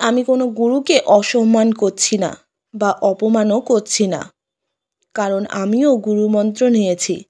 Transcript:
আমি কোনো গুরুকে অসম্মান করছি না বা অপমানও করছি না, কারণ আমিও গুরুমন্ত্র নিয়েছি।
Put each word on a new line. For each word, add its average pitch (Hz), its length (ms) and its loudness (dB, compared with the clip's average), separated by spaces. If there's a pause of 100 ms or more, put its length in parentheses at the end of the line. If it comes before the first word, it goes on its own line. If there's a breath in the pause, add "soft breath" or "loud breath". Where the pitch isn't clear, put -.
আমি 240 240 0
কোনো 254 280 0
গুরুকে 254 440 0 (120)
অসম্মান 220 640 4
করছি 196 460 -2
না 185 120 -2 (440)
বা 208 160 -2 (120)
অপমানও 214 580 2
করছি 214 460 -2
না, 160 160 -4 (920)
কারণ 196 280 -2 (120)
আমিও 214 420 0
গুরুমন্ত্র 214 720 0
নিয়েছি। 190 480 0 (140)